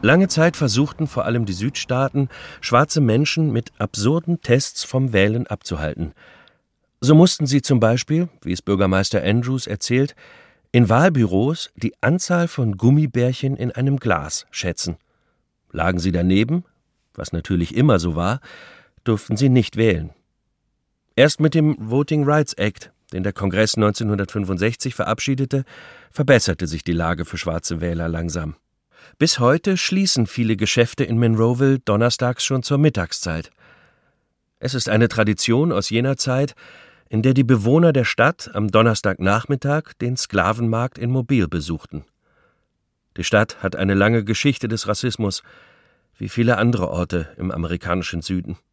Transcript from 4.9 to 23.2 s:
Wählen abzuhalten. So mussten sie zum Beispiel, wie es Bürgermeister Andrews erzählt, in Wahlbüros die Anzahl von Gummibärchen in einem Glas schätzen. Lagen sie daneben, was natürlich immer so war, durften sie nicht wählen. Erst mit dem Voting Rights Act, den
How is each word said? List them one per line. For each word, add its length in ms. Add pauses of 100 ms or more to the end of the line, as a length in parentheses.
Wählen 360
abzuhalten. 640 (880)
So 160
mussten 320
sie 120
zum 200
Beispiel, 480 (120)
wie 120
es 100
Bürgermeister 640
Andrews 420
erzählt, 480 (560)
in 180
Wahlbüros 880
die 180 (100)
Anzahl 440
von 300
Gummibärchen 800
in 160
einem 240
Glas 560
schätzen. 440 (760)
Lagen 260
sie 140
daneben, 500 (500)
was 200
natürlich 440
immer 220
so 160
war, 240 (640)
durften 340
sie 120
nicht 280
wählen. 340 (1040)
Erst 240
mit 120
dem 280
Voting 420
Rights 300
Act, 400 (200)
den 120